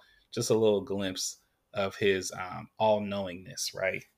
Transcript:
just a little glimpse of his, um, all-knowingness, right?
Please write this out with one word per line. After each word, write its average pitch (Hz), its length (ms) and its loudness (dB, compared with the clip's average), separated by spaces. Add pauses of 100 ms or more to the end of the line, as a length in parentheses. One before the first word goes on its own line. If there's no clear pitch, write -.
(320)
just - 180 -2
a 120 40 6
little 107 280 6
glimpse 95 560 -4 (360)
of 98 220 -2
his, 95 380 2
um, 92 340 -10 (100)
all-knowingness, 101 960 0
right? 95 300 -2 (140)